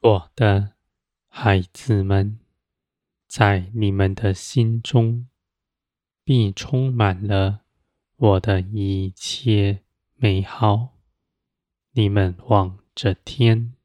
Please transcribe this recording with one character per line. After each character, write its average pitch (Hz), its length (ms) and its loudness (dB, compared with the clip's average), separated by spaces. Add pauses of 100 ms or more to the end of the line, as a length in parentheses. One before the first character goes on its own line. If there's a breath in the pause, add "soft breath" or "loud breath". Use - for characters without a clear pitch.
我 101 260 0
的 101 380 2 (540)
孩 98 340 0
子 98 420 -4
们， 98 360 -2 (880)
在 98 480 0
你 107 180 -2
们 95 220 0
的 98 180 -2
心 113 480 -2
中， 117 480 0 (960)
必 117 260 2
充 131 400 -2
满 104 360 0
了 98 400 -2 (500)
我 98 240 4
的 92 220 -2
一 98 520 -4
切 101 680 -2 (340)
美 98 240 0
好。 107 560 -2 (960)
你 110 180 2
们 98 260 0 (120)
望 95 320 0 (160)
着 - 180 -2
天 117 640 0 (100)